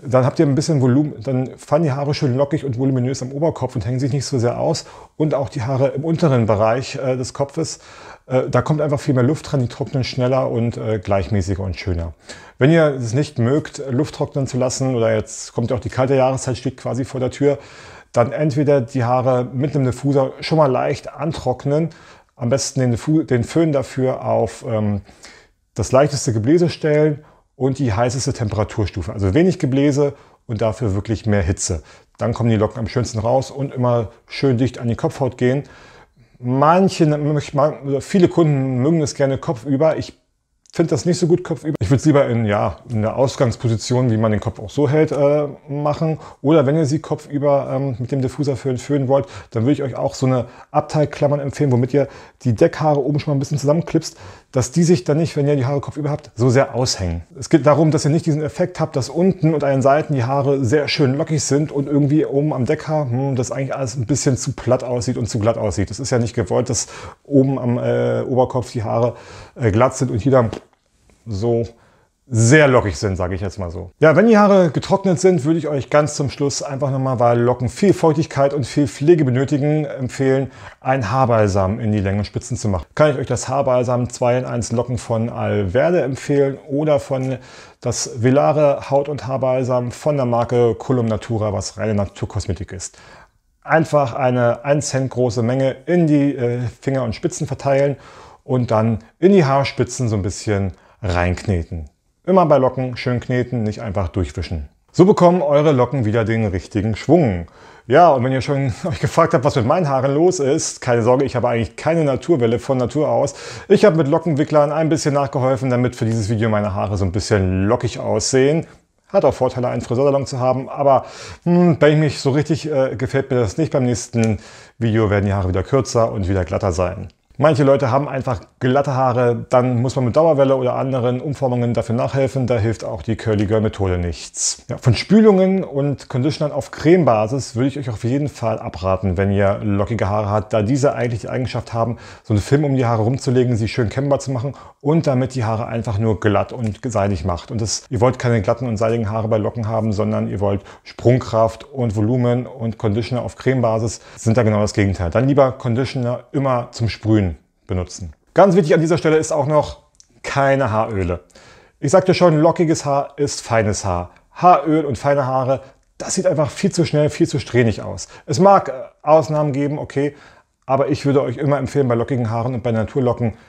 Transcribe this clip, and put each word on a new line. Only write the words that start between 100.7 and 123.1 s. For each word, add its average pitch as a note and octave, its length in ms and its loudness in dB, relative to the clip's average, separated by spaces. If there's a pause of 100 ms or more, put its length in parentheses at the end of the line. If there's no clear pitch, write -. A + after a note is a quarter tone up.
reinkneten. F2 840 -2 (360)
Immer F3+ 220 4
bei D3 120 4
Locken B2+ 380 -2
schön B2 240 -2
kneten, B2 420 -2
nicht G#2+ 180 -4
einfach G2+ 280 -4
durchwischen. E2+ 600 -6 (240)
So E3+ 120 6
bekommen F3+ 380 4
eure D3 300 4
Locken B2 320 2
wieder G#2+ 200 0
den A2+ 220 0
richtigen G2 500 -2
Schwung. A#2 500 2 (400)
Ja, D#3 240 6
und B2+ 140 2
wenn C3 80 0
ihr C3 80 0
schon C#3 380 -2
<laughs> - 60 -14
euch A#2 140 -4
gefragt E3 360 0
habt, C3+ 100 0
was C#3+ 120 0
mit A2 100 0
meinen D#3 220 2
Haaren C#3 260 0
los F3 260 2
ist, C#3+ 400 -2
keine A#2+ 220 0
Sorge, B2+ 220 4
ich B2+ 120 -4
habe A#2+ 120 0
eigentlich A#2 280 -2
keine D#3+ 280 0
Naturwelle B2 540 0
von C3 200 -2
Natur C3 300 -2
aus. B2 260 0 (340)
Ich G3+ 160 4
habe F3+ 120 6
mit D3+ 120 2
Lockenwicklern D3 640 2
ein D#3+ 160 0
bisschen C#3+ 260 0
nachgeholfen, C3 560 0
damit B2 240 0
für - 100 -4
dieses A2+ 240 -2
Video A2+ 200 0
meine G#2 260 0
Haare G#2 220 -2
so F#2+ 80 0
ein F2+ 80 -2
bisschen F#2+ 540 0
lockig A#2+ 340 -2
aussehen. C3 640 2 (420)
Hat F#3 160 0
auch C3 100 4
Vorteile, B2 340 -2
einen B2 140 -4
Friseursalon C3+ 440 0
zu B2+ 140 -6
haben, B2+ 280 0
aber, C3+ 360 2 (400)
hm, F3 340 4
wenn D3 140 6
ich D3+ 60 4
mich D#3 220 0
so C#3 100 0
richtig, D3+ 380 0
äh, C3 280 0
gefällt C3+ 340 -2